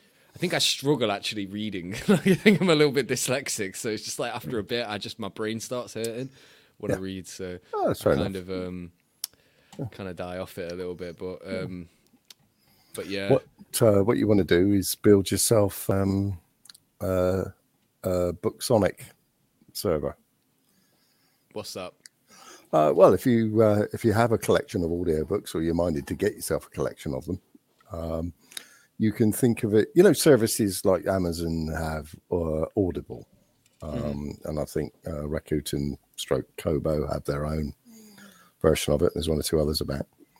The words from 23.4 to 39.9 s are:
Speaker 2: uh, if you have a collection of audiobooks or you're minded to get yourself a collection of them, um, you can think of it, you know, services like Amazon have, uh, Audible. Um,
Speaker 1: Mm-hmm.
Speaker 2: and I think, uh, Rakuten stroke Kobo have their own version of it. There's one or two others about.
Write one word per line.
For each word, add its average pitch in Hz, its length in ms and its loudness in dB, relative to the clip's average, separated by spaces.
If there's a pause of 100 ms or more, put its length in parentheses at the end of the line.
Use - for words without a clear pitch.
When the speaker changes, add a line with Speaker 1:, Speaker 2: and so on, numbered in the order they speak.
Speaker 2:
uh, 104 320 4
if 113 100 -4
you 110 80 4
have 113 180 4
a 113 60 2
collection 92 480 2
of 82 60 0
audiobooks 85 640 -2
or 85 80 -2
you're 82 120 0
minded 82 320 0
to 87 80 -6
get 95 200 0
yourself - 320 -6
a - 40 -20
collection 67 440 -6
of 65 100 -8
them, 90 160 -8 (500)
um, 82 420 -6 (640)
you 110 120 2
can 107 220 2
think 117 320 0
of 104 80 0
it, 104 220 4
you 175 80 8
know, 190 100 8
services 113 720 4
like 92 220 2
Amazon 85 640 0
have, 80 460 -6 (160)
uh, 80 360 -2 (100)
Audible. - 500 -4 (540)
Um, 76 120 -10 (100)
Speaker 1:
Mm-hmm. 73 460 -8
Speaker 2:
and 76 120 -4
I 71 60 -2
think, 76 260 -6 (140)
uh, 76 160 -8
Rakuten 73 760 -4 (200)
stroke - 300 -2 (120)
Kobo 76 480 -2
have 71 180 -6
their 73 220 -4
own 76 260 -4 (880)
version 76 320 4
of 73 80 2
it. 85 140 2
There's 73 160 -4
one 76 80 2
or 71 40 -2
two 80 180 0
others 76 200 0
about. 69 260 -6 (340)